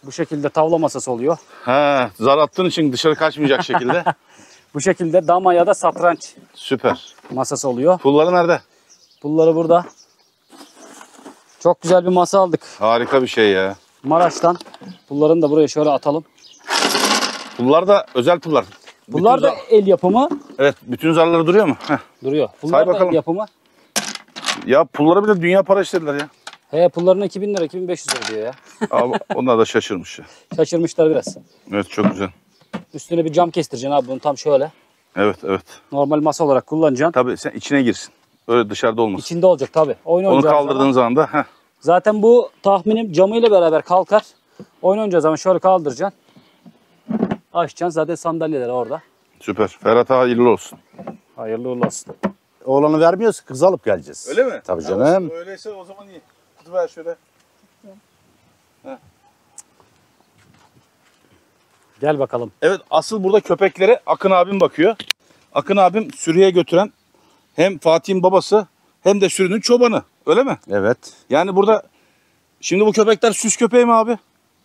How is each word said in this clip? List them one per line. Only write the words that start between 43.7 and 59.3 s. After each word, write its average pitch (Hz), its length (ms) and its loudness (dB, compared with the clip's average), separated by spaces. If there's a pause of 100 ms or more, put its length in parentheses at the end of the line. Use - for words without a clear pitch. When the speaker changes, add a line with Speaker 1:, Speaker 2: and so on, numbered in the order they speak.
Speaker 1:
kalkar. 190 400 0 (600)
Oyun 190 180 2
oynayacağı 190 220 0
zaman 156 140 0
şöyle 185 220 0
kaldıracaksın. 175 600 -2 (1400)
Açacaksın 170 400 -4
zaten 156 200 -4
sandalyeler 160 540 -6
orada. 123 340 -6 (380)
Speaker 2:
Süper. 104 280 -4
Ferhat'a 117 500 0
hayırlı 123 320 2
olsun. - 280 -4 (580)
Speaker 1:
Hayırlı 117 320 -8
uğurlu 123 180 -4
olsun. - 280 -14 (500)
Speaker 3:
Oğlanı 147 360 2
vermiyorsa 185 440 0
kız 131 180 -6
alıp 180 220 0
geleceğiz. 87 460 -6
Speaker 2:
Öyle 208 140 0
mi? 190 200 -8
Speaker 3:
Tabii 85 180 -6
Speaker 2:
Ha, 78 60 -10
Speaker 3:
canım. 151 460 0
Speaker 2:
öyleyse 180 360 -16
o 196 140 -18
zaman 196 240 -20
iyi. 180 120 -20 (380)
Kutu 165 140 -20
ver 175 160 -4
şöyle. 165 280 -14 (1700)
Heh. 269 120 -18 (3000)